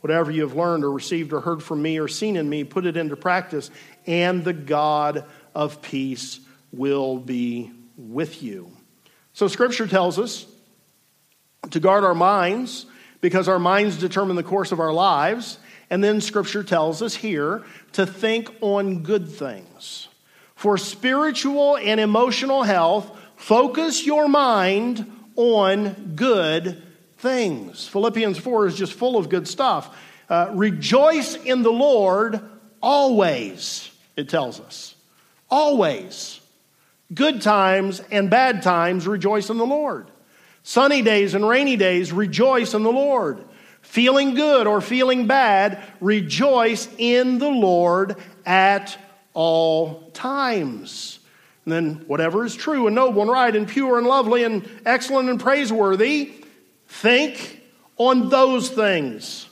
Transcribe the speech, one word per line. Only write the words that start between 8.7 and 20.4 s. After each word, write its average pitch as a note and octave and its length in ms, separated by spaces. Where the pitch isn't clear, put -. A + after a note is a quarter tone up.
So G3+ 120
Scripture A#3+ 400
tells F3+ 320
us - 280
to E3 80
guard F#3+ 240
our F#3 120
minds F#3+ 720
because F3+ 260
our F#3 120
minds F#3 400
determine F#3 380
the E3+ 60
course F#3 300
of E3 80
our D#3+ 120
lives. F3+ 680
And F#3 120
then G#3 200
Scripture G3+ 420
tells D#3+ 380
us A3+ 120
here F3+ 480
to F#3+ 140
think A3 440
on G3 400
good F3+ 260
things. A#2+ 800